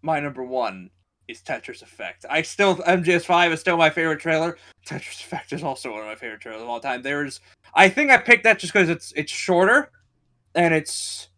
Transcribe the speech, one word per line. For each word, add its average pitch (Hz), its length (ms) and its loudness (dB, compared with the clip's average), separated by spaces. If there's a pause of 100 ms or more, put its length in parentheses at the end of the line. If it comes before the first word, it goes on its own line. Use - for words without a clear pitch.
My 156 200 -2
number 131 220 -8
one 110 480 -6 (360)
is - 140 -16
Tetris 123 400 -12
Effect. - 480 -16
I 156 120 0
still, 185 440 0
M 175 180 2
G 175 80 2
S 170 140 2
five 175 260 4
is 160 80 -4
still 180 160 0
my 165 140 4
favorite 160 320 -2
trailer. 160 360 -2 (300)
Tetris - 320 -12
Effect - 320 -12
is 139 120 -10
also 131 280 -8
one 107 80 -10
of 107 80 -12
my 107 80 -12
favorite 110 240 -14
trailers 110 220 -14
of 120 80 -14
all 120 100 -6
time. 123 220 -6
There's, 143 400 -6 (320)
I 190 160 8
think 285 200 0
I 254 80 8
picked - 280 4
that 226 140 4
just 180 120 -8
'cause 185 160 4
it's, 160 300 -4
it's 151 140 -6
shorter, 190 600 2 (640)
and 165 180 4
it's - 540 -6 (100)